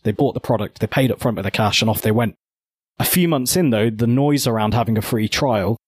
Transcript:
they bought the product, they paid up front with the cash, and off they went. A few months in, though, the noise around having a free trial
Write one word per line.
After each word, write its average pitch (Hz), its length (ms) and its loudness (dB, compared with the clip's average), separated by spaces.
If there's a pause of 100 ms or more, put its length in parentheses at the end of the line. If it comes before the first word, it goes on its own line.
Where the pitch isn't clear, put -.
they 104 80 0
bought 135 220 0
the - 60 -6
product, 107 400 -4
they - 60 0
paid 131 240 0
up - 100 -4
front 113 160 -2
with 98 80 -6
the 95 60 -4
cash, - 320 0
and 110 80 2
off 107 120 -2
they 110 80 0
went. 110 240 0 (640)
A 120 60 -4
few 175 240 2
months 135 280 0
in, 170 140 2
though, 110 200 2
the 110 160 -2
noise 139 400 2
around 110 280 0
having 113 240 0
a 107 40 -2
free 110 260 -2
trial 113 480 0 (100)